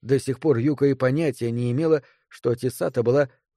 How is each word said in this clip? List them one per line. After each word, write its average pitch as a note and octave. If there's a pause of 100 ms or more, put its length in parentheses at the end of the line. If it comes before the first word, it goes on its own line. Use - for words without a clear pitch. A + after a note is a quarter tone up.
До C3
сих B2+
пор D3
Юко C#3+
и C3+
понятия C3
не A#2+
имела, D#3 (260)
что -
Тисата B2+
была C3 (280)